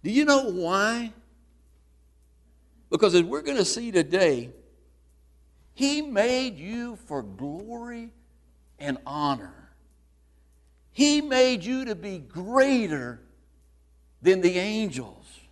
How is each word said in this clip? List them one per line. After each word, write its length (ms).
Do 100
you 100
know 280
why? 600
Because 240
as 100
we're 180
gonna 240
see 260
today, 600
he 280
made 560
you 380
for 140
glory 920
and 260
honor. 680
He 280
made 460
you 200
to 100
be 240
greater 1000
than 180
the 200
angels. 680